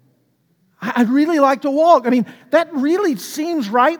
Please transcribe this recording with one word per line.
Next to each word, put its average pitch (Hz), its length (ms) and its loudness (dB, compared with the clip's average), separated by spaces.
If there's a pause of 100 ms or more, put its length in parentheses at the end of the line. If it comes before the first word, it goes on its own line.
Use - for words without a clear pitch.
(800)
I, 220 160 -6
I'd 240 140 0
really 302 280 0
like 269 240 2
to 294 80 -2
walk. 302 360 4
I 233 40 0
mean, 247 160 0 (240)
that 330 240 0
really 311 420 0
seems 302 520 -6
right. 247 320 2